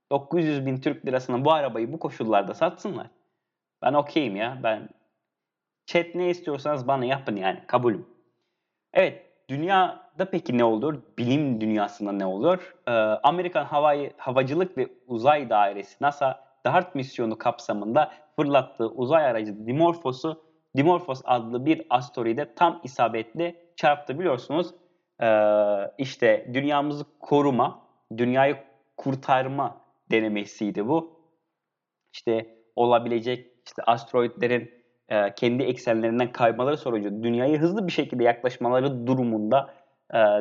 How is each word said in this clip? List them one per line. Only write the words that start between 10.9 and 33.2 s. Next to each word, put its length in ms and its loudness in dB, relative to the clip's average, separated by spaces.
Bilim 440 0
dünyasında 500 -2
ne 140 -2
olur? 500 -2
Ee, 40 0
Amerikan 760 2
Havai-, 520 2
Havacılık 600 -2
ve 100 0
Uzay 420 2
Dairesi 520 0
nasa 440 -2
dart 300 0
misyonu 420 -6
kapsamında 760 -2
fırlattığı 540 0
uzay 360 0
aracı 420 -4
Dimorphos'u, 760 -2
Dimorphos 480 2
adlı 400 0
bir 240 0
asteroide 680 -2
tam 280 2
isabetle 720 -4
çarptı. 440 0
Biliyorsunuz, 540 -2
ee, 760 4
işte 560 2
dünyamızı 520 -2
koruma, 600 2
dünyayı 400 2
kurtarma 840 -2
denemesiydi 760 -2
bu. 320 -2
İşte 420 -4
olabilecek 760 0